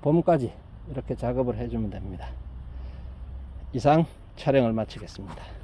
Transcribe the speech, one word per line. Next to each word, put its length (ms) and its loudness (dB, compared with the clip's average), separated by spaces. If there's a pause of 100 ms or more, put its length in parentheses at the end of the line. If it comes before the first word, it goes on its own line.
봄까지 520 4 (380)
이렇게 240 -4
작업을 420 0
해주면 320 -2
됩니다. 380 -8 (1400)
이상 340 6 (300)
촬영을 380 4
마치겠습니다. 680 -6 (220)